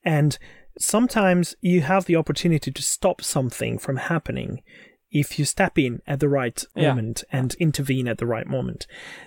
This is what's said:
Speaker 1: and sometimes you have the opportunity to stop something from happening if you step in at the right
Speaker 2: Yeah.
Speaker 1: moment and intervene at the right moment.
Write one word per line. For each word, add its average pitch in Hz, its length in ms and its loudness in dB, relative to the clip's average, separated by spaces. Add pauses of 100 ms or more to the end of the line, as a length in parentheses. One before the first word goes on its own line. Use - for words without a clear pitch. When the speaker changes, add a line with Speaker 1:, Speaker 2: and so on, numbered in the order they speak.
Speaker 1:
and 151 340 2 (400)
sometimes 196 840 2
you 175 200 4
have 180 240 2
the 170 120 2
opportunity 147 540 2
to - 100 -10
stop - 400 0
something 120 580 -2
from 135 180 -4
happening 131 640 -4 (500)
if - 280 0
you 151 60 0
step - 340 0
in 123 260 0
at 139 140 -4
the 147 100 2
right 127 340 -2 (120)
Speaker 2:
Yeah. 160 140 4
Speaker 1:
moment 113 420 -2
and 131 280 -2
intervene 135 480 0
at 113 120 -2
the 123 80 -2
right 117 200 -2
moment. 123 380 -6 (420)